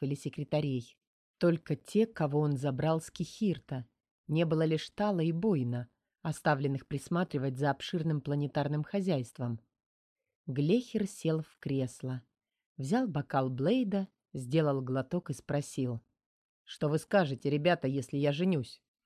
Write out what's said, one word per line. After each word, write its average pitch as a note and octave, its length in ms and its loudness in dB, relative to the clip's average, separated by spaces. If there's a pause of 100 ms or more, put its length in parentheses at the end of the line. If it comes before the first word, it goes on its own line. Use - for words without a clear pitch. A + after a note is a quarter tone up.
или C#3+ 120 -2
секретарей. C#3+ 840 -2 (400)
Только E3+ 380 2
те, G#3+ 300 2
кого D3+ 340 0
он D3 180 2
забрал C#3+ 420 0
с - 100 -8
Кихирта. D#3+ 760 -4 (420)
Не D#3+ 180 2
было D#3+ 200 2
лишь D#3 240 0
Тала G3+ 320 0
и E3 100 2
Бойна, C3+ 560 0 (340)
оставленных C#3+ 640 0
присматривать D3 720 -2
за C#3+ 140 2
обширным D#3 500 -2
планетарным C#3+ 600 -2
хозяйством. C3 760 -2 (880)
Глехер F#3+ 600 0
сел D#3+ 340 -2
в - 180 -18
кресло, C3 640 -4 (540)
взял G#3+ 300 0
бокал C#3 420 0
Блейда, G3 580 0 (260)
сделал C#3 480 2
глоток C3 480 -2
и C3+ 40 -4
спросил: C3 680 -4 (600)
"Что - 260 -2
вы D#3 100 2
скажете, C#3+ 500 0
ребята, D3+ 380 2
если C3+ 300 -2
я C#3+ 140 2
женюсь?" D#3+ 500 -2 (240)